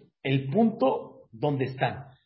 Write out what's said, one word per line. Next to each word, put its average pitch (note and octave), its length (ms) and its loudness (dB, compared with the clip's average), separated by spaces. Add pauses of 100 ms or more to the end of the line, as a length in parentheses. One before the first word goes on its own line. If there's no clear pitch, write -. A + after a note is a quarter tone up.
(240)
El C3+ 260 0
punto - 840 0
donde C3 340 -2
están. A#2 400 -4 (200)